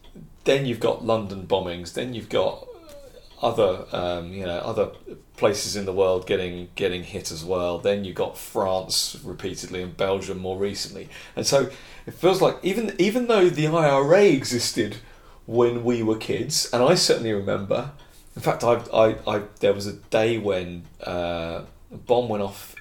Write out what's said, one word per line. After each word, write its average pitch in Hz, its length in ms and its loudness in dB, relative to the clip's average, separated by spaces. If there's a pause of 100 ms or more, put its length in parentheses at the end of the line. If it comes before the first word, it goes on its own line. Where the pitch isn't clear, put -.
(460)
then 139 200 2
you've 117 140 -4
got 117 240 0
London 101 440 -2
bombings, 90 460 -2
then 127 200 -6
you've 110 160 -10
got - 380 -2 (760)
other, 104 500 2
um, 87 420 -4
you 95 120 -8
know, 87 140 -4
other 107 320 -2 (460)
places 101 380 0
in 98 100 -4
the 95 80 -4
world 92 340 2
getting, 90 480 -2
getting 90 280 -2
hit 90 280 -10
as 80 120 -10
well. 87 360 -2
Then 101 260 0
you've 90 100 -8
got 98 220 -4
France 95 840 -2
repeatedly 92 580 -8
and 90 140 -10
Belgium 95 440 -2
more 92 180 -6
recently. 98 520 -6 (260)
And - 100 -2
so 139 240 4 (360)
it - 80 -14
feels 180 280 4
like 151 220 4
even, 196 340 -2
even 220 300 2
though 196 220 6
the 151 180 0
I 156 220 4
R 139 260 6
A 202 160 8
existed 117 680 0 (480)
when 120 380 2
we 120 200 2
were 110 140 2
kids, - 560 -2
and 120 100 4
I 165 120 6
certainly 113 380 2
remember, 101 580 -2 (440)
in 104 60 -14
fact, - 220 -2
I, 117 120 4 (180)
I, 110 220 6 (120)
I, 107 140 0 (180)
there 101 140 4
was 101 140 -6
a 98 60 -8
day 113 440 0
when, 90 480 -4 (200)
uh, 85 580 -6 (300)
a - 40 -14
bomb 123 320 0
went 104 140 -2
off - 380 -10